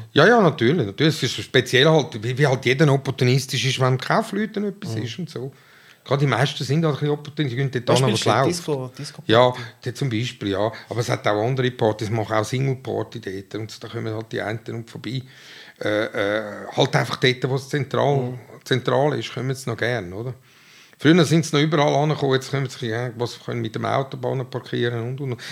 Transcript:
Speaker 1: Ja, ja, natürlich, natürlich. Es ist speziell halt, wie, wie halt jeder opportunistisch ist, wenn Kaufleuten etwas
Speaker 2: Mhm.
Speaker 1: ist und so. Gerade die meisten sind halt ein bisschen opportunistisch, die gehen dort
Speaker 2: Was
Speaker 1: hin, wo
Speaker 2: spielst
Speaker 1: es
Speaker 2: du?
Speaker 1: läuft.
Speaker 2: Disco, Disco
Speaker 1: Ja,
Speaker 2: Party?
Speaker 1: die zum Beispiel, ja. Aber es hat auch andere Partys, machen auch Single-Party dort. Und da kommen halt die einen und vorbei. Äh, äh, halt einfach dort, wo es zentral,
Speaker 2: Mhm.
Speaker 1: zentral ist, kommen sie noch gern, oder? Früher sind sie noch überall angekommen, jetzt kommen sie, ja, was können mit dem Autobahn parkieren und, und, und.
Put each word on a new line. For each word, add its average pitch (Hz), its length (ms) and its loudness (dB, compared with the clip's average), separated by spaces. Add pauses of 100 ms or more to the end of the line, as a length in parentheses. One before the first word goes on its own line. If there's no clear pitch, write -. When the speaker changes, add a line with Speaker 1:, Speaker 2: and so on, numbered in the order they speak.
(140)
Speaker 1:
Ja, 151 120 8
ja, 240 140 6
natürlich, 147 460 2
natürlich. 139 360 0
Es 123 160 -4
ist 104 60 -8
speziell 131 440 4
halt, 127 340 2
wie, 120 160 -4
wie 147 80 4
halt 127 180 0
jeder 135 260 6
opportunistisch 131 760 0
ist, 131 140 -2
wenn 127 180 2
Kaufleuten 208 640 -2
etwas 196 320 -6
Speaker 2:
Mhm. 127 60 -4
Speaker 1:
ist 117 160 -8
und 170 120 -8
so. 131 220 -10 (520)
Gerade 139 160 0
die 143 60 4
meisten 127 380 0
sind 143 200 0
halt 151 120 2
ein - 40 -14
bisschen 147 140 0
opportunistisch, 147 480 -4
die 139 80 0
gehen 120 140 -4
dort - 40 0
Speaker 2:
Was 120 160 6
Speaker 1:
hin, 117 80 4
wo 110 40 2
Speaker 2:
spielst 110 440 2
Speaker 1:
es - 40 -14
Speaker 2:
du? 156 80 -4
Speaker 1:
läuft. 127 260 -6
Speaker 2:
Disco, - 220 -14
Disco - 60 -20
Speaker 1:
Ja, 123 240 6
Speaker 2:
Party? 123 100 -6 (240)
Speaker 1:
die 120 100 -8
zum 139 160 -2
Beispiel, 113 380 -4
ja. 98 240 0 (160)
Aber 104 120 -2
es 120 100 -4
hat 123 180 -2
auch 104 160 2
andere 127 260 0
Partys, 110 400 0
machen 110 260 -2
auch 107 80 2
Single-Party 120 760 -4
dort. 98 400 -10
Und 110 240 -12
da 113 40 -14
kommen 113 260 -6
halt 110 180 -10
die 113 80 -4
einen 107 180 -6 (100)
und 117 220 -10
vorbei. 123 320 -8 (560)
Äh, 107 280 0
äh, 104 680 -4
halt 139 220 2
einfach 135 200 -2
dort, 131 340 2
wo 131 60 0
es 131 120 -8
zentral, 135 480 0
Speaker 2:
Mhm. 127 220 -2 (260)
Speaker 1:
zentral 131 540 0
ist, - 160 -8
kommen 131 200 -4
sie 131 140 -8
noch 113 80 -4
gern, 113 360 -4
oder? 120 200 -8 (680)
Früher 165 260 6
sind 151 200 4
sie - 120 -2
noch 143 60 4
überall 151 340 2
angekommen, 143 380 2
jetzt 131 180 -2
kommen 135 160 -2
sie, - 180 -8
ja, 120 300 -4
was 117 280 -6
können 120 160 -6
mit 113 140 -6
dem 107 100 -4
Autobahn 127 640 -2
parkieren 120 540 -4
und, 131 180 -6
und, 135 120 -6
und. 113 80 -8 (120)